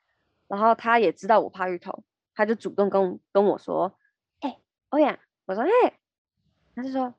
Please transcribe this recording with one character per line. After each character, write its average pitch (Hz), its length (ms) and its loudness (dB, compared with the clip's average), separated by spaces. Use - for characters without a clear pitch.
然 196 120 -6
后 226 160 4
她 233 240 0
也 185 120 4
知 - 160 -12
道 214 120 6
我 147 100 -2
怕 185 200 -6
芋 180 80 -6
头， - 260 -14
她 214 100 0
就 220 80 -2
主 - 180 -6
动 202 180 0
跟 196 120 2
我， 214 80 -12
跟 202 140 2
我 175 120 2
说 170 360 -4
：“哎， 262 160 -8
欧 285 100 0
阳。” 254 180 2
我 190 80 -6
说 226 100 -4
：“嘿。” 440 280 2
她 240 60 -10
就 262 80 -8
说 262 300 -6